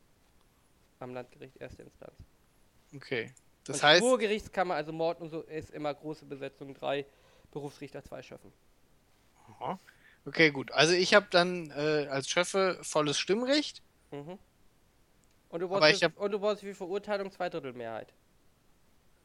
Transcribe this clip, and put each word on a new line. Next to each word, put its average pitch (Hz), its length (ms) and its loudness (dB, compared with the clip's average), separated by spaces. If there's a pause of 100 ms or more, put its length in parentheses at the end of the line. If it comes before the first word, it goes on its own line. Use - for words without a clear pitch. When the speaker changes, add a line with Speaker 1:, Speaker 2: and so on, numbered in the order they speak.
(1000)
Speaker 1:
am 127 140 -12
Landgericht, 131 440 -14
erste - 260 -16
Instanz. - 320 -20 (800)
Speaker 2:
Okay. 127 380 -6 (320)
Das 139 120 -6
Speaker 1:
Und - 60 0
Speaker 2:
heißt 151 160 8
Speaker 1:
Schwurgerichtskammer, 208 760 0
also 151 180 -6
Mord 165 280 -2
und 165 80 -12
so, 156 120 -8
ist 151 300 -12
immer 147 220 -6
große 151 320 -12
Besetzung, 139 480 -14
drei 139 320 -4 (460)
Berufsrichter, 143 520 -12
zwei 131 200 -14
Schöffen. - 280 -20 (1080)
Speaker 2:
Aha. 147 180 -6 (480)
Okay, 151 260 4
gut. 135 200 -8
Also 156 220 4
ich 180 200 4
hab 202 180 6
dann, 175 400 2
äh, 147 380 0
als 135 200 -4
Schöffe 180 520 0
volles 151 380 0
Stimmrecht. 254 600 0 (300)
Speaker 1:
Mhm. 147 280 -14 (1080)
Und 170 100 -6
du 185 80 0
Speaker 2:
Aber 190 120 2
Speaker 1:
brauchst 156 120 10
Speaker 2:
ich 190 80 4
Speaker 1:
für, 180 60 4
Speaker 2:
hab 160 120 0
Speaker 1:
und 202 140 -2
du 208 80 -2
brauchst 196 220 0
für 196 120 -12
Verurteilung 196 560 -4
Zweidrittelmehrheit. 127 840 -8 (1120)